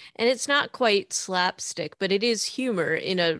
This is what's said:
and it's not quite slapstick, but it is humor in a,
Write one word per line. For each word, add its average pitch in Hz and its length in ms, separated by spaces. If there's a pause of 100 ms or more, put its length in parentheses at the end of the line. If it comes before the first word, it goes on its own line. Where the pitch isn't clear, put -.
(160)
and 233 140
it's 254 180
not 285 240
quite 214 400
slapstick, - 880
but 190 140
it 202 100
is 233 220
humor 190 480
in 180 260
a, 165 200